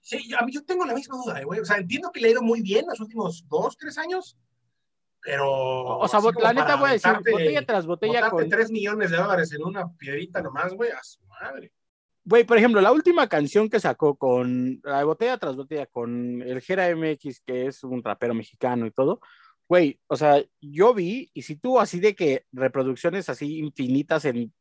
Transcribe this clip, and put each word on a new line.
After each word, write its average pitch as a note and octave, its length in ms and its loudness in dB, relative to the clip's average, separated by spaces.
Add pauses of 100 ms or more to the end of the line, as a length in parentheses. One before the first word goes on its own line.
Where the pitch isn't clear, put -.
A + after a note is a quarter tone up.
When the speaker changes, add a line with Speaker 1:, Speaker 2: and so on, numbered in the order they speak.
Speaker 1:
Sí, A#3 260 -10
yo, B3 100 -2
a A#3+ 60 2
mí C4 80 -6
yo D4 120 -8
tengo F4+ 200 -2
la B3 100 -4
misma C4+ 220 -8
duda, A3 240 -8
eh, C#3 40 -10
güey. F3 160 -6
O G#3 40 -6
sea, G3+ 140 0
entiendo D4 340 -6
que - 80 -12
le A3+ 80 4
ha - 40 8
ido B3 100 4
muy A3+ 180 2
bien G3+ 280 2
los A3+ 120 -8
últimos G#3+ 480 -8
dos, E3+ 280 -2
tres D4+ 220 -12
años, F4+ 380 -6 (840)
pero C#3 300 -2
Speaker 2:
O, C3 540 -4
o G3+ 40 0
sea, G#3+ 100 4
Speaker 1:
así G#3 100 4
Speaker 2:
bot-, A#3 60 2
Speaker 1:
como A3 100 0
Speaker 2:
la A3+ 80 6
neta B3+ 140 2
Speaker 1:
para C#4+ 140 2
Speaker 2:
voy C#4 100 4
a - 20 4
decir, A#3 160 0
Speaker 1:
aventarte, A3+ 240 2
Speaker 2:
botella E3 340 2
tras F#3+ 200 0
botella F3 340 -2
Speaker 1:
botarte G#3 160 0
Speaker 2:
con D#3 120 0
Speaker 1:
tres A3 220 0
millones G#3 400 -2
de E3+ 60 0
dólares F3+ 360 0
en D3 120 -10
una F3+ 320 -6
piedrita D3 460 -8
nomás, D#3 320 -6
güey, A#3 160 -4
a - 120 -10
su - 220 -20
madre. - 480 -16 (520)
Speaker 2:
Güey, A3+ 200 6
por A#3 140 4
ejemplo, A3 220 6
la G3+ 120 6
última D#4 360 4
canción F3 400 2
que A3 120 0
sacó C#3+ 360 0
con B2+ 680 0
la C#3+ 160 -4
de C#3+ 60 2
Botella A3+ 340 -2
tras D3 180 -6
Botella C#3 300 -8
con A#2+ 560 -6
el B2+ 180 -6
Jera F#3 280 0
M D#3+ 240 -2
X, C#3+ 320 -10
que B2+ 220 -4
es C#3 180 -10
un B2+ 180 -6
rapero A#2 320 -4
mexicano A#2+ 520 -4
y G#2+ 40 -6
todo, D3 300 0 (480)
güey, E3+ 400 4
o C#3 80 -2
sea, D3 260 4 (180)
yo D#3 320 4
vi G#3 420 -4
y C3+ 80 -12
sí - 140 -12
tuvo B3+ 240 2
así F3+ 200 -2
de G3+ 160 2
que C#3+ 360 0
reproducciones C3 760 -2
así D3 300 -8
infinitas C#3+ 680 -2
en A#2+ 360 -2